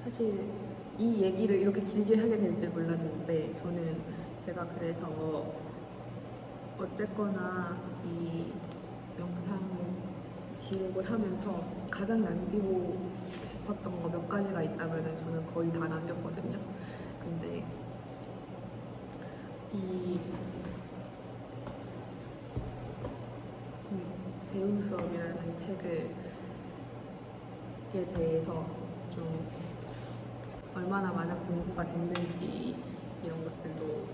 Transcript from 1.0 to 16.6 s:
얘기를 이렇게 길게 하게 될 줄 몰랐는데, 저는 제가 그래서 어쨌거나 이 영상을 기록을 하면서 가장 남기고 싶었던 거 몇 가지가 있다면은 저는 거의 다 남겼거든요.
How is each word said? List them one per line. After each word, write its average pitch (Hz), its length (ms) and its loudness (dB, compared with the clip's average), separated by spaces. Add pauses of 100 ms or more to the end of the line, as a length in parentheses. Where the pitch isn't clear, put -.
얘기를 190 340 8
이렇게 202 260 8
길게 214 360 8
하게 226 200 8
될 190 200 6
줄 170 120 2
몰랐는데, 165 920 2
저는 165 400 0 (440)
제가 175 200 -2 (120)
그래서 165 760 0 (1200)
어쨌거나 185 1000 0 (280)
이 170 460 0 (680)
영상을 180 520 -2 (920)
기록을 190 480 0
하면서 196 540 2 (260)
가장 220 320 4
남기고 180 880 4 (360)
싶었던 180 560 -2
거 165 80 2
몇 170 180 0
가지가 190 340 4
있다면은 160 560 2
저는 165 360 0
거의 165 180 4
다 165 160 4
남겼거든요. 165 720 0 (600)